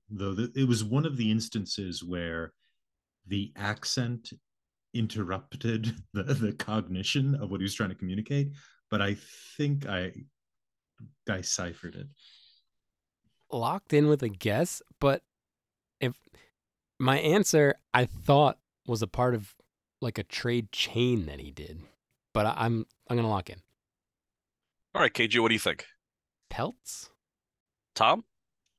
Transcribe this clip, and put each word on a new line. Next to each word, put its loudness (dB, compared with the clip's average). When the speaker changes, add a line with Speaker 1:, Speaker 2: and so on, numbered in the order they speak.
Speaker 1:
though -4
th-, -2
it 2
was 2
one 0
of -4
the 2
instances -4
where -6
the -4
accent -4
interrupted -4
<laughs> -20
the, -2
the 0
cognition -2
of -4
what -2
he -2
was -2
trying 0
to -8
communicate, -4
but 2
I 0
think 0
I -4
deciphered -4
it. -12
Speaker 2:
Locked -4
in 8
with 4
a 0
guess, 0
but 2
if -2
my 4
answer, 4
I 4
thought, 4
was 0
a -2
part 0
of, -8
like, -4
a -4
trade -2
chain 0
that -10
he -14
did, -14
but 4
I, 2
I'm, 0
I'm 0
gonna 2
lock -2
in. -16
Speaker 3:
All 0
right, 4
K 2
J, 2
what 6
do 4
you 2
think? -2
Speaker 2:
Pelts? -8
Speaker 3:
Tom? 4